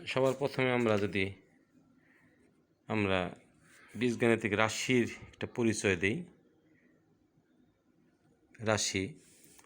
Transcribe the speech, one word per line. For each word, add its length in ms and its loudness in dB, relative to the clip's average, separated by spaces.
সবার 300 2
প্রথমে 360 -2
আমরা 260 2
যদি 280 0
আমরা 300 0
বীজগাণিতিক 600 0
রাশির 540 0
একটা 160 -10
পরিচয় 560 0
দেই। 140 0
রাশি 440 0